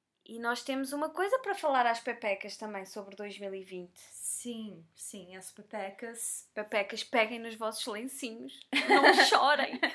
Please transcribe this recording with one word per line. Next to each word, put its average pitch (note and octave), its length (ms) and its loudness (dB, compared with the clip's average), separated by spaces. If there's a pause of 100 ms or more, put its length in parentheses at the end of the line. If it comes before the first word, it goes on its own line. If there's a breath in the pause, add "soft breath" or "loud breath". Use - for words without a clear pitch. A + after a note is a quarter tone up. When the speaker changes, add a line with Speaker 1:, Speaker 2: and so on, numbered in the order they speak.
(260)
Speaker 1:
E A3+ 140 -14
nós A#3+ 240 0
temos C4+ 300 -4
uma D4+ 160 -2
coisa G4 300 0
para G4+ 160 -4
falar C4+ 300 2
às A#3 140 2
pepecas G#3 580 -4
também G3+ 280 -8
sobre G3 300 -12
dois G3+ 240 -10
mil G3 140 -8
e F#3+ 100 -10
vinte. F3+ 360 -14 (120)
Speaker 2:
Sim, G#3+ 760 -8 (100)
sim, F#3 400 -14
as F#3 160 -14
pepecas. G#3 1000 -10
Speaker 1:
Pepecas, G#3+ 500 -2
peguem A#3 360 2
nos A3+ 160 -10
vossos A3 320 -4
lencinhos, A#3+ 680 -8 (320)
não - 240 10
<laughs> E4 120 8
chorem. - 540 6 (160)